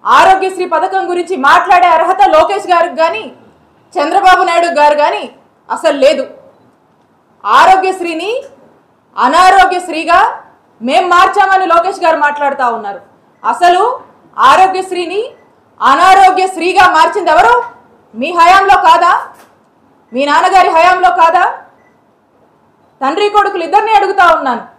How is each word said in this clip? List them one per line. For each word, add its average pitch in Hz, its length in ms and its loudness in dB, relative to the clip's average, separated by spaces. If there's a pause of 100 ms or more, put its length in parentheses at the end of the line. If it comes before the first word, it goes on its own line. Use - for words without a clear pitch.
(180)
ఆరోగ్యశ్రీ 370 560 0
పథకం 381 380 -4
గురించి 349 240 -6 (120)
మాట్లాడే 359 480 2
అర్హత 370 260 0 (140)
లోకేష్ 370 380 0
గారికి 339 280 -2
కానీ, 370 220 -4 (680)
చంద్రబాబు 370 560 2
నాయుడు 339 200 -2 (120)
గారు 294 200 2
కానీ 359 220 -4 (440)
అసలు 285 380 -4
లేదు. 254 200 0 (1300)
ఆరోగ్యశ్రీని 370 720 0 (920)
అనారోగ్యశ్రీగా 349 920 0 (640)
మేం 294 320 -2
మార్చామని 381 580 0
లోకేష్ 339 320 -2
గారు 320 220 0
మాట్లాడుతూ 277 420 -4 (100)
ఉన్నారు. 202 240 -12 (420)
అసలు 349 400 0 (680)
ఆరోగ్యశ్రీని 370 720 -2 (600)
అనారోగ్యశ్రీగా 370 1040 2 (120)
మార్చింది 330 380 0
ఎవరు? 440 200 4 (680)
మీ 285 80 -4 (100)
హయాంలో 381 380 4 (100)
కాదా? 339 260 2 (1000)
మీ 247 180 -4
నాన్నగారి 370 460 2
హయాంలో 359 340 2 (120)
కాదా? 349 220 2 (1600)
తండ్రి 330 260 -4 (100)
కొడుకులు 392 320 -2
ఇద్దరిని 427 300 0
అడుగుతా 392 280 0 (100)
ఉన్నాను. 254 280 -6 (140)